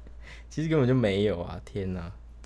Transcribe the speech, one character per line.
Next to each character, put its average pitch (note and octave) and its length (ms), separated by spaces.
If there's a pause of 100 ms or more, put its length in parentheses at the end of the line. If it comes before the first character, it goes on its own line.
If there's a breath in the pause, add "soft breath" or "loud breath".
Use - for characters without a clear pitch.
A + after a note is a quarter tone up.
(500 loud breath)
其 - 120
实 D#3+ 80
根 D#3+ 80
本 B2+ 100
就 B2+ 60
没 G#2 300
有 F2+ 180
啊， F2+ 240
天 F#2 280
哪。 F2 180 (340)